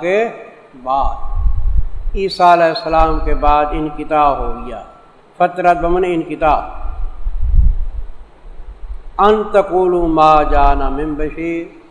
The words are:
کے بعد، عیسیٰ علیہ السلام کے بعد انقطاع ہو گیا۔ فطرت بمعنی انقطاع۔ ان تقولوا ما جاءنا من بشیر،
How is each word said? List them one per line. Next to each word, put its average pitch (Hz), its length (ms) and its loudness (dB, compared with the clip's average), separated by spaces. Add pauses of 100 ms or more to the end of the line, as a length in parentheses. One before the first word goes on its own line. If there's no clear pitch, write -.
کے 202 280 -2 (540)
بعد، 135 320 -2 (1000)
عیسیٰ 196 360 2
علیہ 170 120 4
السلام 160 640 0
کے 147 100 2
بعد 147 360 2
انقطاع 151 560 -2
ہو 123 260 -2 (120)
گیا۔ 110 180 -12 (540)
فطرت 175 400 2
بمعنی 175 360 0
انقطاع۔ 151 680 -2 (2250)
ان 208 340 4
تقولوا 180 560 2
ما 156 360 4
جاءنا 143 460 2
من 151 240 -4
بشیر، 165 520 -6 (260)